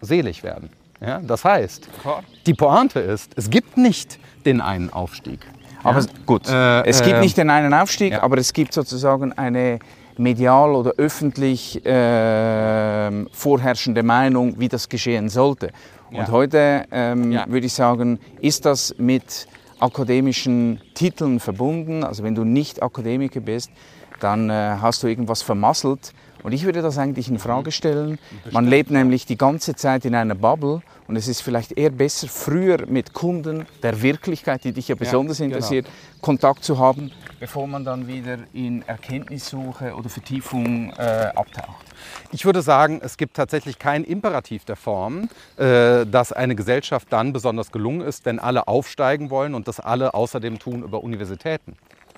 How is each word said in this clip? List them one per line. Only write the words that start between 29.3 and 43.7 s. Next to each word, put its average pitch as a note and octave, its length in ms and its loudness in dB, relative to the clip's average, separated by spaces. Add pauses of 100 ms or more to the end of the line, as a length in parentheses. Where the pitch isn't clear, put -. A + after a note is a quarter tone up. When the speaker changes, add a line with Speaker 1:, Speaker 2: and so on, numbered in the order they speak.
Speaker 2:
ganze C#3+ 380 0
Zeit C3 300 0
in A#2+ 100 0
einer A2 220 0
Bubble C#3+ 440 0 (280)
und A2 80 -4
es A2 100 -4
ist B2 140 -4
vielleicht A#2 320 -4
eher D3 180 2
besser, C#3 380 -2
früher F3 580 0
mit - 280 -2
Kunden D#3+ 520 -4 (160)
der A2 180 -2
Wirklichkeit, C#3+ 640 -2
die B2+ 80 -4
dich B2 160 -8
ja C3 80 -2
Speaker 1:
Ja, - 60 -4
Speaker 2:
besonders C3+ 380 -2
Speaker 1:
genau. C#3 180 -4
Speaker 2:
interessiert, B2 320 -2 (320)
Kontakt C#3+ 420 2
zu C#3 160 -2
haben, C3 320 2 (300)
bevor C#3 260 -10
man C#3 180 -10
dann B2+ 220 -8
wieder B2 320 -10 (140)
in A#2+ 340 -6
Erkenntnissuche C3 1120 -10
oder A#2 120 -12
Vertiefung, A#2+ 840 -6
äh, A2+ 420 -2
abtaucht. - 500 -8 (460)
Speaker 1:
Ich - 140 -10
würde F#3 180 4
sagen, D3+ 400 4
es - 140 -12
gibt - 180 -6
tatsächlich C#3+ 460 -6